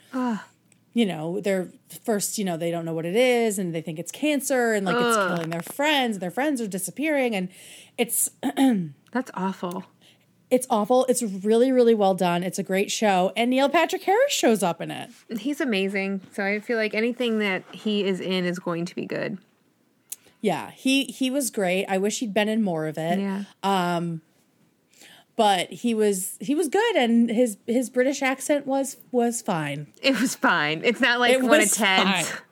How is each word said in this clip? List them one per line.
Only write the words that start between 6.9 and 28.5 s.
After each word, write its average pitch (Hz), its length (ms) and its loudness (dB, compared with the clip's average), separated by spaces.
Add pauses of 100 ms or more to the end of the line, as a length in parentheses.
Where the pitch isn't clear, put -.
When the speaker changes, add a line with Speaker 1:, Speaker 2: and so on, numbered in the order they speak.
Speaker 2:
and 185 140 -2 (480)
it's - 340 -2 (120)
<clears throat> - 0 - (680)
Speaker 1:
That's 254 220 -6
awful. 185 500 -6 (680)
Speaker 2:
it's 254 200 2
awful. 247 400 4
It's 247 120 -2
really, 220 500 2
really 233 220 6
well 190 200 4
done. 175 300 0
It's 180 140 -6
a 196 40 -4
great 196 300 -2
show, 190 440 2
and 233 140 0
Neil 262 180 4
Patrick 339 360 0
Harris 494 280 4
shows 226 300 2
up 170 180 0
in 156 120 -8
it. 147 180 -12 (300)
Speaker 1:
He's 277 200 -4
amazing, 196 600 -2 (120)
so 202 120 -6
I 208 160 -2
feel 233 180 -4
like 214 160 -2
anything 233 460 0
that 196 320 -2
he 208 320 -2
is 190 160 0
in 185 240 -2
is 175 160 -2
going 170 260 -4
to - 80 -14
be - 100 -8
good. - 340 -6 (1000)
Speaker 2:
Yeah, 143 300 -2
he, 269 360 0
he 262 260 -4
was 277 180 -2
great. 185 360 0
I 190 120 0
wish 208 220 -2
he'd 214 120 -4
been 208 160 2
in 220 140 0
more 165 240 -2
of 156 100 -6
it. 165 220 0
Speaker 1:
Yeah. 196 240 -4 (220)
Speaker 2:
Um, 175 560 0 (1160)
but 202 360 4
he 226 220 -2
was, 208 460 0
he 202 140 -2
was 320 140 0
good, 415 280 2
and 233 340 4
his, 226 360 2
his 240 240 0
British 262 320 0
accent 277 440 -2